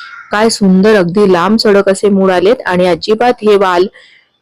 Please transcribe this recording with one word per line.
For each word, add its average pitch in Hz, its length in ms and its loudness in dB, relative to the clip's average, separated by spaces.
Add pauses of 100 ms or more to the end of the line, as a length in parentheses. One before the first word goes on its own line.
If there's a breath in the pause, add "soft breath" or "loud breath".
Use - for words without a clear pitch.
(320 loud breath)
काय 214 180 0
सुंदर 196 460 2
अगदी 190 360 0
लांब 185 280 0
सडक 202 300 0
असे 196 200 -2
मोड 190 220 0
आलेत 185 360 0
आणि 180 200 0
अजिबात 214 560 -2
हे 208 140 2
वाल 185 300 0 (540 soft breath)